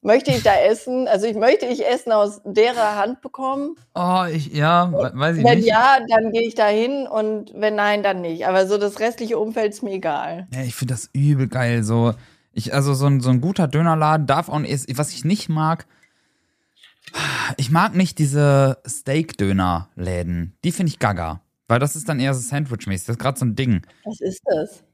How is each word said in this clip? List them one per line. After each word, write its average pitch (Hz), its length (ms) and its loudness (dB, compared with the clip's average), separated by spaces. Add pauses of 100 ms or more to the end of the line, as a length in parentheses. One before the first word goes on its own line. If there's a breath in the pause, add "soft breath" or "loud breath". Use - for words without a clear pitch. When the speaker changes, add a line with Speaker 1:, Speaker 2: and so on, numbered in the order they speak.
Speaker 1:
Möchte 269 280 2
ich 240 120 0
da 208 160 6
essen? 254 480 0
Also 202 200 0
ich, 220 80 -4
möchte 247 300 2
ich 247 200 -4
Essen 247 260 -2
aus 208 320 2
derer 214 540 2
Hand 214 240 -4
bekommen? 277 540 -6 (200)
Speaker 2:
Oh, 180 360 0
ich, 156 160 -4
ja, 160 380 2
Speaker 1:
Und 175 80 -2
Speaker 2:
we-, 127 200 0
weiß 156 240 0
ich 214 60 0
Speaker 1:
wenn 240 160 6
Speaker 2:
nicht. 226 80 4
Speaker 1:
ja, 240 300 6 (120)
dann 226 220 2
gehe 226 100 0
ich 226 140 -4
da 220 120 4
hin 240 400 0
und 214 480 -4
wenn 214 200 0
nein, 208 280 0
dann 190 180 0
nicht. 170 240 -6
Aber 185 220 2
so 202 100 0
das 202 220 -2
restliche 233 400 -2
Umfeld 214 340 -2
ist - 80 -14
mir 202 120 -6
egal. 170 600 -6
Speaker 2:
Ja, 131 80 -6
ich 123 140 -6
find 127 160 -4
das - 220 -8
übel 139 340 2
geil, 120 360 0
so. 117 300 2 (380 soft breath)
Ich, - 220 -8
also 139 200 2
so 135 140 0
ein, 139 140 2
so 123 80 0
ein 127 120 4
guter 170 260 0
Dönerladen 156 600 2
darf 143 220 0
auch 151 100 -4
nicht, 131 380 -4
was 147 160 -2
ich - 120 -14
nicht 196 240 0
mag, 160 380 -2 (1700 loud breath)
ich 127 140 0
mag 170 240 2
nicht 185 240 0
diese 139 680 4
Steak-Döner-Läden. 90 1800 -2
Die 180 80 0
find 170 180 0
ich - 100 -8
gaga. 87 420 -2 (260)
Weil 117 120 2
das 143 160 -2
ist 151 140 -10
dann 147 100 -2
eher 135 140 0
so 127 80 -4
Sandwich-mäßig. 120 640 -6
Das 117 80 -2
ist - 40 -10
grad 135 180 -2
so 135 80 -2
ein 110 100 0
Ding. 120 280 0 (200)
Speaker 1:
Was 220 160 -12
ist 185 260 -6
das? - 380 -4 (100)